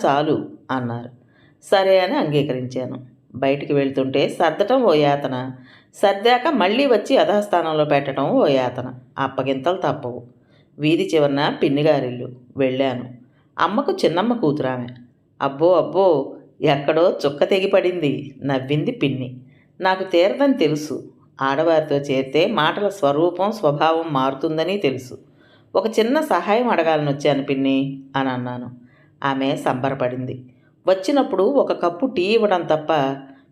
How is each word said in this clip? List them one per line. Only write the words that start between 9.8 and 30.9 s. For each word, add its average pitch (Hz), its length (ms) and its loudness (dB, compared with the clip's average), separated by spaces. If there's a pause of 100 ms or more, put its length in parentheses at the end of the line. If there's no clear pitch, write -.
వీధి 160 360 2
చివరన 147 480 2
పిన్నిగారిల్లు. 139 680 0 (280)
వెళ్ళాను. 131 480 0 (540)
అమ్మకు 233 460 0
చిన్నమ్మ 185 280 0
కూతురామె. 131 540 -2 (540)
"అబ్బో, 139 300 2
అబ్బో, 170 640 2 (260)
ఎక్కడో 156 640 2
చుక్క 143 180 -2
తెగి 190 240 0
పడింది," 175 760 0
నవ్వింది 139 480 -2
పిన్ని. 127 460 -4 (440)
నాకు 185 220 0
తీరదని 214 500 2
తెలుసు. 147 560 -2 (320)
ఆడవారితో 151 540 2
చేరితే 143 520 0
మాటల 190 420 0
స్వరూపం, 175 600 0
స్వభావం 160 640 0
మారుతుందని 156 640 -2
తెలుసు. - 400 -4 (580)
"ఒక 220 240 0
చిన్న 254 220 2
సహాయం 220 480 0
అడగాలని 160 400 2
వచ్చాను 139 340 0
పిన్ని," 135 560 -2 (160)
అని 135 140 0
అన్నాను. 123 400 -6 (540)
ఆమె 135 320 0
సంబరపడింది. 127 920 -4 (420)
"వచ్చినప్పుడు 190 560 2